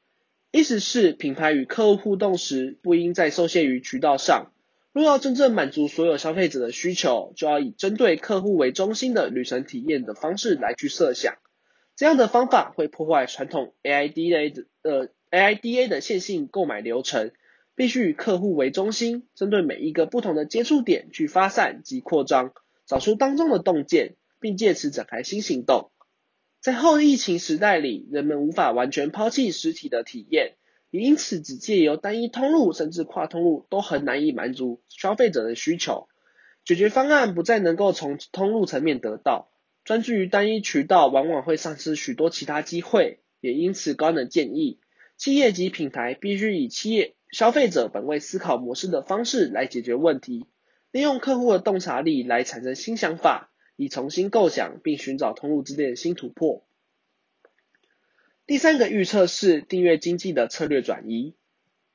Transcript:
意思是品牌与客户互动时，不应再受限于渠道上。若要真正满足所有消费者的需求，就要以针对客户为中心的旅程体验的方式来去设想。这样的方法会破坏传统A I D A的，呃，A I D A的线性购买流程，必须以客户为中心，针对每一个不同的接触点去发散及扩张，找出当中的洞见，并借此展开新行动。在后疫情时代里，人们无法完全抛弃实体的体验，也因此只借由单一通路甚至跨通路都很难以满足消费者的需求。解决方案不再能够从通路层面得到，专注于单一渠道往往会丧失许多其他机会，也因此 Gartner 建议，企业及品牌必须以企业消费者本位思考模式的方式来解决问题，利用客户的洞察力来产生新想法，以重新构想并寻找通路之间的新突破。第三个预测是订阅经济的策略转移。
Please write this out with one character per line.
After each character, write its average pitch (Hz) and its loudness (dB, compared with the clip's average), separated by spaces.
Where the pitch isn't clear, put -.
意 311 6
思 247 0
是 196 2
品 139 -6
牌 156 2
与 135 0
客 208 4
户 - -
互 202 -2
动 190 0
时， 135 -4
不 175 2
应 170 2
再 175 2
受 170 0
限 165 2
于 127 0
渠 - -8
道 143 4
上。 135 0
若 294 2
要 285 6
真 262 -2
正 262 4
满 156 0
足 147 0
所 165 0
有 156 4
消 160 -4
费 175 2
者 139 -6
的 120 -4
需 175 -4
求， 123 -2
就 160 -4
要 147 2
以 131 -4
针 202 -2
对 214 4
客 190 -2
户 196 2
为 131 2
中 196 -2
心 254 -4
的 180 0
旅 123 -4
程 127 -4
体 127 -10
验 139 -2
的 104 -8
方 170 -6
式 208 0
来 120 -2
去 143 -6
设 135 0
想。 - -4
这 285 2
样 311 6
的 233 4
方 247 2
法 233 2
会 151 -2
破 156 -8
坏 147 2
传 135 -8
统 139 -6
A 143 -2
I 143 2
D 165 0
A 151 2
的， 147 -14
呃 135 -2
，A 180 2
I 202 4
D 233 -4
A 254 2
的 208 -2
线 196 -2
性 175 -4
购 190 -4
买 110 -4
流 117 -2
程， 113 -4
必 254 0
须 240 0
以 151 2
客 185 0
户 190 0
为 135 2
中 190 -2
心， 233 -4
针 202 -4
对 208 2
每 160 -2
一 156 -4
个 160 0
不 240 -4
同 185 -2
的 151 -2
接 233 -2
触 294 2
点 202 0
去 156 -2
发 190 2
散 156 -2
及 127 -10
扩 147 0
张， 127 0
找 135 0
出 208 2
当 269 2
中 320 2
的 214 4
洞 165 0
见， 143 0
并 208 -4
借 202 4
此 147 -4
展 127 -6
开 117 -8
新 208 -6
行 131 -4
动。 - 2
在 254 -2
后 302 4
疫 285 6
情 180 -2
时 160 -2
代 196 4
里， 131 -4
人 143 -2
们 147 0
无 147 0
法 165 2
完 123 0
全 151 -2
抛 214 -2
弃 240 0
实 160 -4
体 - -14
的 117 -2
体 113 -16
验， 151 0
也 175 -4
因 277 4
此 190 -4
只 135 -14
借 208 -2
由 151 4
单 214 -6
一 233 -4
通 254 -2
路 269 4
甚 156 -4
至 170 -6
跨 156 -6
通 170 -2
路 160 0
都 196 -2
很 143 -4
难 139 0
以 151 0
满 123 -6
足 123 -6
消 - -4
费 233 4
者 127 -2
的 117 -4
需 160 -2
求。 - -6
解 175 2
决 196 4
方 262 2
案 254 4
不 170 -2
再 226 2
能 165 2
够 196 4
从 143 -6
通 196 0
路 220 0
层 135 -4
面 147 0
得 107 -6
到， - -2
专 226 0
注 233 -6
于 196 2
单 208 2
一 220 -2
渠 147 -2
道 170 6
往 135 2
往 147 -2
会 160 0
丧 156 -6
失 156 -6
许 135 -6
多 156 2
其 - -10
他 151 -4
机 170 -8
会， - 2
也 123 -2
因 170 0
此 160 -4
Gartner 156 0
建 127 -2
议， 147 -2
企 277 0
业 254 4
及 180 -2
品 147 -6
牌 123 -6
必 202 -4
须 202 -2
以 139 0
企 - -6
业 214 0
消 226 2
费 269 4
者 127 0
本 107 -8
位 151 -2
思 - -8
考 131 -2
模 123 -6
式 185 -8
的 165 -2
方 208 -4
式 233 0
来 117 -2
解 123 -6
决 120 -4
问 147 2
题， 120 -12
利 262 -2
用 277 0
客 262 0
户 240 4
的 185 4
洞 190 0
察 147 -4
力 147 0
来 123 0
产 127 -10
生 131 -6
新 220 -8
想 170 -4
法， - 0
以 139 -6
重 135 -8
新 185 -2
构 208 4
想 - -6
并 151 -2
寻 135 -8
找 120 -2
通 143 -8
路 147 0
之 139 -12
间 143 -2
的 123 -8
新 170 -4
突 123 -12
破。 - -4
第 285 2
三 311 4
个 226 4
预 196 0
测 190 4
是 175 2
订 180 -2
阅 170 6
经 175 -4
济 185 -6
的 143 0
策 151 -6
略 143 0
转 110 -6
移。 120 -6